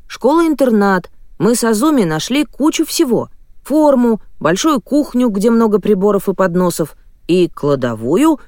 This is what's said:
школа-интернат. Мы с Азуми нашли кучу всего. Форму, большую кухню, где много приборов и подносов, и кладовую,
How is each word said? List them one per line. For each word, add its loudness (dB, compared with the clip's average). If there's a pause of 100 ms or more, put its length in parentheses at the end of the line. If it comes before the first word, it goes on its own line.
школа-интернат. 0 (260)
Мы 0
с -2
Азуми 2
нашли -2
кучу -2
всего. -2 (320)
Форму, 2 (200)
большую 0
кухню, -2
где 0
много 2
приборов 0
и -2
подносов, -2 (300)
и 2
кладовую, -2